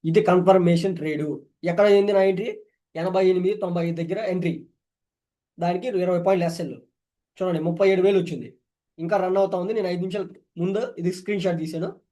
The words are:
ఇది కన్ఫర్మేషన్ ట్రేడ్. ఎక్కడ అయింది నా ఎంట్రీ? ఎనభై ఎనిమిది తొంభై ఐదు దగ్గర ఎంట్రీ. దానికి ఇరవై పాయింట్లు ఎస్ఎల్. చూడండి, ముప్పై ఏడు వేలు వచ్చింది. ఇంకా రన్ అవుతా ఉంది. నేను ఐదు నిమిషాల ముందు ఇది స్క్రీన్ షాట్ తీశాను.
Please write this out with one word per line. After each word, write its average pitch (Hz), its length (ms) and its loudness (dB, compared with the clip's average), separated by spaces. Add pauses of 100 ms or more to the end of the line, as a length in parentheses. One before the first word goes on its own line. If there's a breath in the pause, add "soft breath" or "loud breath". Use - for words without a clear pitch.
ఇది 165 260 4
కన్ఫర్మేషన్ 180 680 4
ట్రేడ్. 151 260 -4 (440)
ఎక్కడ 175 220 4
అయింది 202 260 4
నా 190 120 4
ఎంట్రీ? 196 200 -2 (460)
ఎనభై 180 360 0
ఎనిమిది 185 220 0 (100)
తొంభై 175 240 -2
ఐదు 170 140 -4
దగ్గర 175 180 -4 (120)
ఎంట్రీ. 175 220 -2 (1040)
దానికి 175 300 -4 (160)
ఇరవై 180 220 0
పాయింట్లు 190 220 2
ఎస్ఎల్. 165 280 -8 (640)
చూడండి, 180 300 -2
ముప్పై 175 240 2
ఏడు 185 140 2
వేలు 202 160 4
వచ్చింది. 156 280 -8 (500)
ఇంకా 170 240 -2
రన్ 185 180 0
అవుతా 185 200 0
ఉంది. 196 160 -4
నేను 196 140 -2
ఐదు 175 120 -4
నిమిషాల 190 220 -6 (360)
ముందు 190 200 -2 (200)
ఇది 175 180 -2
స్క్రీన్ 202 240 -4
షాట్ 175 180 -2
తీశాను. 160 280 -6 (220)